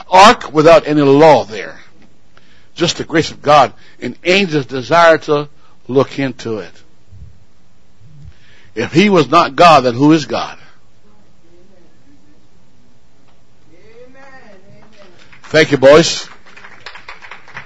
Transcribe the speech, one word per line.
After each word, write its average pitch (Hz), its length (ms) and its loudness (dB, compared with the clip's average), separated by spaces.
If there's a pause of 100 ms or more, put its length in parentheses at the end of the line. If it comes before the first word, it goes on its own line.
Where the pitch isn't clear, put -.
ark 202 440 2
without 156 340 4
any 151 160 -2
law 139 400 4
there. 98 380 -14 (960)
Just 165 220 -6
the 127 60 -10
grace 147 280 -4
of 104 100 -20
God. 139 300 2 (280)
And 120 220 -12
angels 170 440 -4
desire 151 520 0
to 147 300 -6 (400)
look 131 320 -2
into 120 380 -8
it. 87 140 -16 (2000)
If 104 160 -8
he 190 160 0
was 170 200 0
not 143 280 -2
God, 160 240 4
then 123 140 -4
who 143 180 2
is 160 140 -2
God? 87 340 -10 (3000)
Amen. 175 100 -20 (300)
Amen. 262 440 -20 (840)
Thank 123 300 -2
you, 135 60 -4
boys. 147 500 2 (1400)